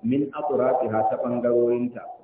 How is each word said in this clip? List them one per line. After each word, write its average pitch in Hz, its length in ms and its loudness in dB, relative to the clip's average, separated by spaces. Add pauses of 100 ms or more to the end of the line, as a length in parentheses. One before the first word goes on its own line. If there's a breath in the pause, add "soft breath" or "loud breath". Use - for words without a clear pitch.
"min 139 240 0
atrafiha," 127 800 0
ta - 80 -2
ɓangarorinta. 120 840 0 (220)